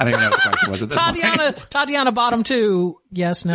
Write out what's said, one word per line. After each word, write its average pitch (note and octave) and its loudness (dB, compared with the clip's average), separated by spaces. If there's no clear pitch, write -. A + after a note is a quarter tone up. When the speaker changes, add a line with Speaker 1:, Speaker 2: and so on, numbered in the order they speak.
Speaker 1:
don't A#2+ 2
even - 2
know - 2
what C5+ 2
the F#5+ 2
question F#5 -2
was F#2+ -4
at - -4
this - 0
Speaker 2:
Tatiana, E4 0
Speaker 1:
point. - -18
<laughs> - -18
Speaker 2:
Tatiana C#4+ 0
bottom A#3+ 0
two. G3 0
Yes, F3 -2
Speaker 3:
Should F3 -2